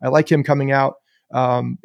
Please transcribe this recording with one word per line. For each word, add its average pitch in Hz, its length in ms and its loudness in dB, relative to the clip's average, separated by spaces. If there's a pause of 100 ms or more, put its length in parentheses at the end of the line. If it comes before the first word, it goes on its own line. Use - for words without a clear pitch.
I 127 60 -2
like 156 220 2
him 147 140 2
coming 139 260 0
out, 139 260 0 (360)
um, 123 520 -2